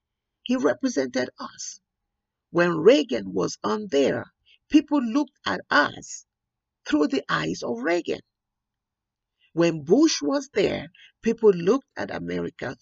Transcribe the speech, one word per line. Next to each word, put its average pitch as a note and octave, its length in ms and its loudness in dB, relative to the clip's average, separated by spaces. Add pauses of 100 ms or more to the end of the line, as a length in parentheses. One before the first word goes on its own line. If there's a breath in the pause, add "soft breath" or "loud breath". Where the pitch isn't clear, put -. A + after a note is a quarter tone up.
(440)
he B3 140 -2
represented C4 720 -2 (100)
us. - 400 -16 (720)
When E3+ 260 2
Reagan G#3+ 560 4
was F3 300 -4
on G#3+ 260 -4
there, G#3 360 0 (440 soft breath)
people D4 320 2
looked B3 460 -4
at F#3 140 -4 (100)
us - 560 -2 (600)
through D4 200 2
the - 200 -4
eyes D#3+ 360 -4
of A#3 180 -6
Reagan. E4 380 -4 (1300)
When D#3+ 300 0
Bush C4+ 380 4
was C#4+ 320 -2
there, D3 340 -2 (340 soft breath)
people A3 280 4
looked F#3+ 460 0
at G3 160 -8
America E3 720 -8